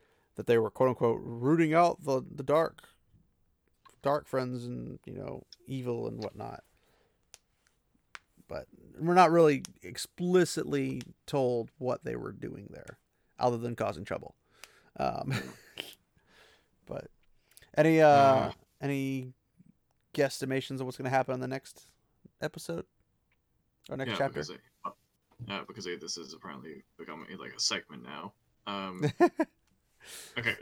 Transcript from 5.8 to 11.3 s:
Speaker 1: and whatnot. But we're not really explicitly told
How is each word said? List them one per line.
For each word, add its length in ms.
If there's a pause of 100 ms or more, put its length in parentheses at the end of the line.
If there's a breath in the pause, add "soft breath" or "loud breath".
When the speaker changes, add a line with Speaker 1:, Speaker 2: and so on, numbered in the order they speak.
Speaker 1:
and 160
whatnot. 400 (1900)
But 180 (320)
we're 160
not 160
really 320 (200)
explicitly 1200 (240)
told 520